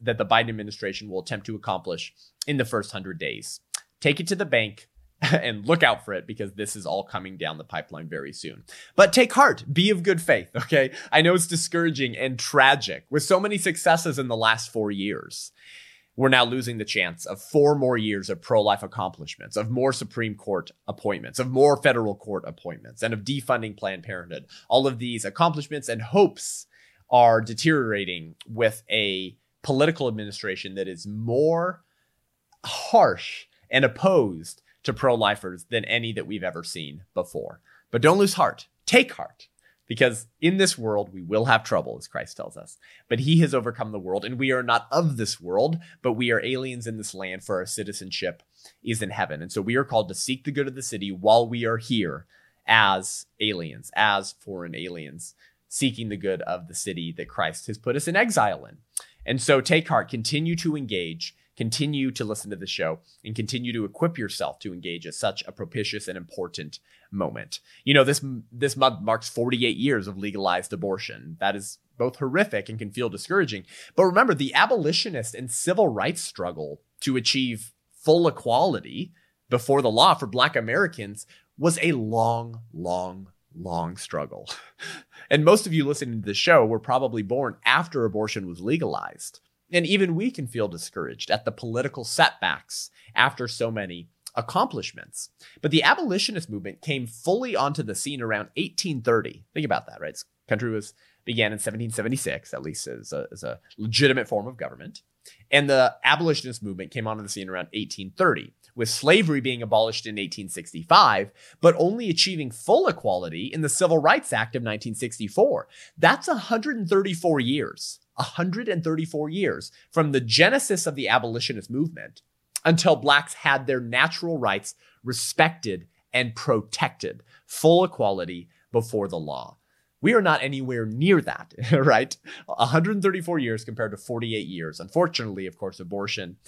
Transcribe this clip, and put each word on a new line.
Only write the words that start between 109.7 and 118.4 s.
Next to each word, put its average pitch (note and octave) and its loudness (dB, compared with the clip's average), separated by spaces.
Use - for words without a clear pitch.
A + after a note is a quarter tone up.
in G#2+ -6
eighteen G2 -8
sixty-five, G2 4
but E3+ 6
only G#3 0
achieving D#3+ 0
full B3 2
equality F2+ -4
in D#3+ -6
the D3+ 0
Civil E3 2
Rights F3+ 2
Act A2+ -2
of A#2+ -4
nineteen A2 -6
sixty-four. A2+ 0
That's E3+ 4
a D#4 2
hundred A#3 -2
and G3+ -4
thirty-four F3 2
years, B2+ -4
a - -4
hundred F#3 -4